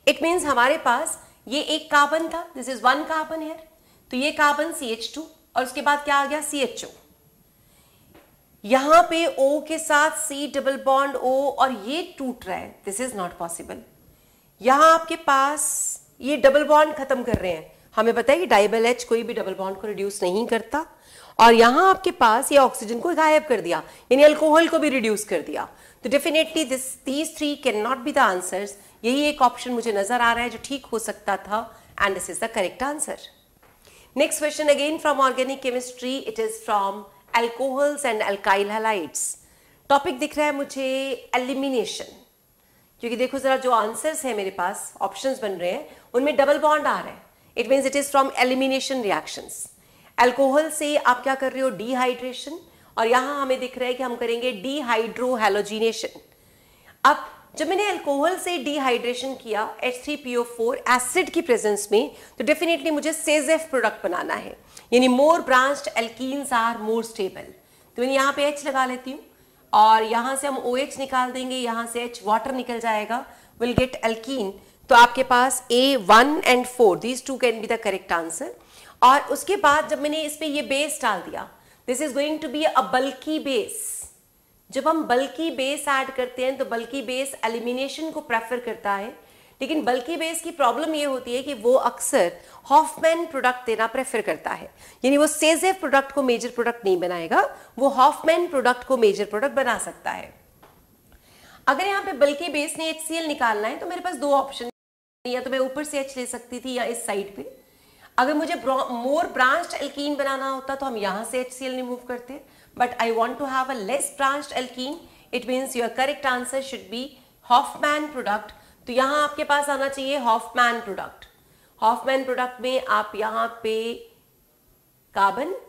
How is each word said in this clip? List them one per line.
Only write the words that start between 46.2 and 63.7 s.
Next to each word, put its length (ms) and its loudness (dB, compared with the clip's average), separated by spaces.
डबल 240 4
बॉन्ड 280 2
आ 120 0
रहा 100 -10
है। 140 -20
It 100 -2
means 180 2
it 100 -2
is 160 -2
from 260 2
elimination 680 0
reactions। 560 -4
अल्कोहल 540 4
से 260 -2
आप 260 2
क्या 120 0
कर 160 -4
रहे 100 -4
हो? 100 2
डिहाइड्रेशन, 880 -4
और 100 0
यहाँ 340 2
हमें 180 -2
दिख 180 -8
रहा 100 -4
है 60 -2
कि 100 -6
हम 120 -6
करेंगे 380 -4
डिहाइड्रोहैलोजिनेशन। 1700 -2
अब 220 4
जब 120 -4
मैंने 200 0
अल्कोहल 480 -2
से 220 -6
डिहाइड्रेशन 760 -4
किया 340 -6
एच 200 -4
थ्री 120 -6
पी 200 -8
ओ 100 0
फ़ोर 440 -4
एसिड 400 0
की 120 -2
प्रेजेंस 500 0
में, 200 2
तो 60 -6
definitely 480 0
मुझे 220 -2
सेजेफ 560 0
प्रोडक्ट 340 -2